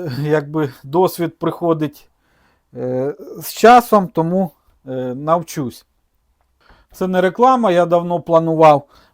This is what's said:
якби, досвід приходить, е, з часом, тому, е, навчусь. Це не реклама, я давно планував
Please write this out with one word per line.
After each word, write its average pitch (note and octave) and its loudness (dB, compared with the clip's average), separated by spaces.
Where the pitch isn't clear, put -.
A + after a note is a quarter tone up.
якби, D3+ -2
досвід E3 -2
приходить, D#3+ -4
е, B2+ -6
з - -14
часом, A3 4
тому, E3+ -2
е, B2+ -8
навчусь. D3+ -4
Це F#3+ -6
не F#3 0
реклама, A3+ 2
я F3 2
давно F3 -2
планував D#3+ 4